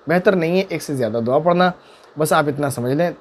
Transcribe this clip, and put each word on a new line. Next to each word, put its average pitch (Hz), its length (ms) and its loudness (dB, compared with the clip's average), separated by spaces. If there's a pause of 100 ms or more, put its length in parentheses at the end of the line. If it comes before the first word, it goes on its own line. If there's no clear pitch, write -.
बेहतर 180 260 2
नहीं 175 240 0
है 190 120 -2
एक 160 100 -6
से 147 140 -6
ज़्यादा 117 240 -2
दुआ 127 200 2
पढ़ना, 175 340 2 (460)
बस 156 140 0
आप 156 140 2
इतना 143 220 -4
समझ 123 220 -4
लें। 170 300 -2